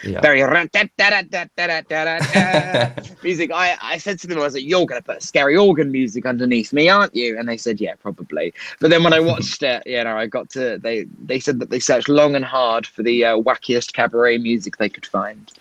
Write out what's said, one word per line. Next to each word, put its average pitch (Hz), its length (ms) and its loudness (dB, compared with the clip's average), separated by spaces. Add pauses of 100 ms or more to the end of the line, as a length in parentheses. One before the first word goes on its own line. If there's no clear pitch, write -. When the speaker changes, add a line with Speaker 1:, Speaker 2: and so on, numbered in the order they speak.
Speaker 1:
Yeah. 101 180 -6
Speaker 2:
very 139 200 6
ra-da-da-da-da-da-da-da 170 2500 0 (160)
Speaker 1:
<laughs> - 160 -18
Speaker 2:
music. 165 280 -2
I, 180 300 0
I 139 160 -6
said 190 220 -8
to - 80 -14
them, 170 100 -6
I 147 60 -2
was 143 100 -2
like, 135 120 -8
"You're 175 200 2
gonna 120 160 -6
put - 220 -6
scary 143 340 2
organ 156 340 4
music 123 360 -2
underneath 123 460 0
me, 151 160 4
aren't 202 260 4
you?" 117 240 -2
And 120 100 -6
they 117 80 -6
said, 110 240 -4
"Yeah, 87 180 -4
probably." 85 540 -8 (260)
But 160 120 4
then 170 120 6
when 170 100 4
I 160 60 6
Speaker 1:
<laughs> - 0 -
Speaker 2:
watched - 440 -2
it, 123 240 -2
you 120 160 -2
know, 113 120 -4
I 113 120 -4
got 120 240 -8
to, 123 260 -4
they, 113 300 -4 (180)
they 131 140 -4
said 127 200 -2
that - 120 -8
they 127 80 -2
searched 123 300 0
long 147 260 4
and 131 100 -2
hard 120 400 0
for - 160 -10
the, 120 240 2
uh, 113 120 4
wackiest 120 560 -2
cabaret 117 440 2
music 117 400 -4
they 104 120 0
could - 180 -16
find. 104 540 -8